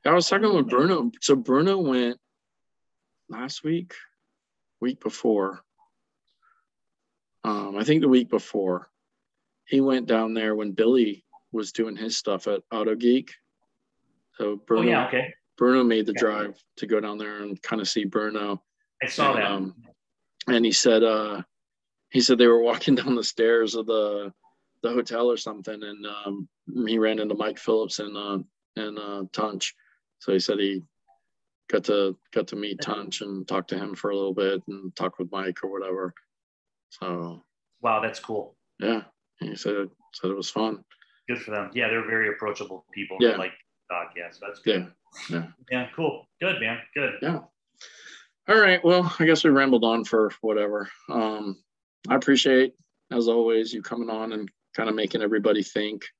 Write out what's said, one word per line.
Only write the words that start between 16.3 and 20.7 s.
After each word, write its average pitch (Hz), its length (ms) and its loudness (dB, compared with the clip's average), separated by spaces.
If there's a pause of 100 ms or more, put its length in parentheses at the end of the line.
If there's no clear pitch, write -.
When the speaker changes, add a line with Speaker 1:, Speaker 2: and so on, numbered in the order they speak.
Speaker 1:
to - 100 -8
go 107 120 2
down 104 180 -6
there 104 260 -10
and 101 180 -10
kinda 107 240 -4
see 104 200 -2
Bruno. 104 580 -4 (380)
Speaker 2:
I 135 60 -4
saw 143 260 0
Speaker 1:
And, 123 40 0
Speaker 2:
that. 101 140 0
Speaker 1:
um, 95 320 -6 (640)
and 117 180 4
he 110 60 2